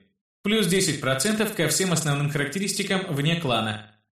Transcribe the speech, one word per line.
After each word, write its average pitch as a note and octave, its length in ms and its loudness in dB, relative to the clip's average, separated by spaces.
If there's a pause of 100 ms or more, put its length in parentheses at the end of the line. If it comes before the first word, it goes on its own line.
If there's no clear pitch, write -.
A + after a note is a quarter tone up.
(420)
Плюс G#3 240 2
десять E3+ 360 2
процентов G#3 520 0
ко D#3+ 140 0
всем F3+ 260 0
основным C#3+ 380 0
характеристикам F#3 840 -2
вне D3 220 0
клана. A2 560 -2 (260)